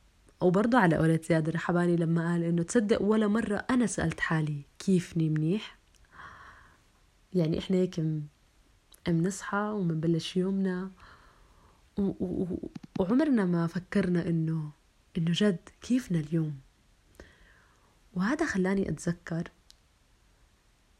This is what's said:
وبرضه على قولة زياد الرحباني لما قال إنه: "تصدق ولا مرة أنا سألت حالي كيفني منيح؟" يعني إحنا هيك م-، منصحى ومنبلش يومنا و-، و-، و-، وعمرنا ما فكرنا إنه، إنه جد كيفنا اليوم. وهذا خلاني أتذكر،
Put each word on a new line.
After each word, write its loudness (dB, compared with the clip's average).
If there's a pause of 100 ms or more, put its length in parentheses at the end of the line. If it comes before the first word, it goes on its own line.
(420)
وبرضه 4
على 6
قولة 2 (100)
زياد 2
الرحباني 0
لما 0
قال 0
إنه: 0
"تصدق 2
ولا 2
مرة -2
أنا 4
سألت -2
حالي -2 (180)
كيفني 0
منيح؟" -2 (1600)
يعني 2
إحنا 0
هيك 0
م-، -2 (840)
منصحى 0
ومنبلش 0
يومنا -2 (1040)
و-، -2
و-، 0
و-، -4 (300)
وعمرنا 2
ما 2
فكرنا 0
إنه، -2 (460)
إنه 0
جد 0 (120)
كيفنا -2
اليوم. -4 (1500)
وهذا 0
خلاني 0
أتذكر، -6 (1500)